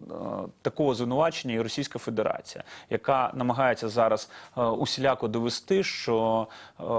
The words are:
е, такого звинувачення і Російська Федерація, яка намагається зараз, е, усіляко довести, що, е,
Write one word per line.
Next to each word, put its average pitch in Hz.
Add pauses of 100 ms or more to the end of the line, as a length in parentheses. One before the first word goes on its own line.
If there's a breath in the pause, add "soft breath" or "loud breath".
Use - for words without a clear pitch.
(100)
е, 82 (480)
такого 143
звинувачення 127
і 113
Російська 113
Федерація, - (260 loud breath)
яка 131
намагається 123
зараз, 110 (280 loud breath)
е, 123
усіляко 127
довести, 120
що, 113 (340 loud breath)
е, - (140)